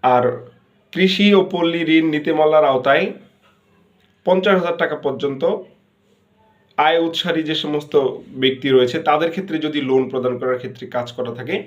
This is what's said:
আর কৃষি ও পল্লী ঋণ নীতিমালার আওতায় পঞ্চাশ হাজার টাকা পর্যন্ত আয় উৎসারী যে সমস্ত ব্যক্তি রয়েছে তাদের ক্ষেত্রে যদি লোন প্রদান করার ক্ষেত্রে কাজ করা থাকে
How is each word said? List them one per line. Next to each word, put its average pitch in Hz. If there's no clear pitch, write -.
আর 123
কৃষি 190
ও 190
পল্লী 170
ঋণ 160
নীতিমালার 151
আওতায় 143
পঞ্চাশ 190
হাজার 175
টাকা 160
পর্যন্ত 139
আয় 160
উৎসারী 165
যে 156
সমস্ত 147
ব্যক্তি 131
রয়েছে 123
তাদের 156
ক্ষেত্রে 165
যদি 147
লোন 131
প্রদান 123
করার 127
ক্ষেত্রে 123
কাজ 120
করা 123
থাকে 131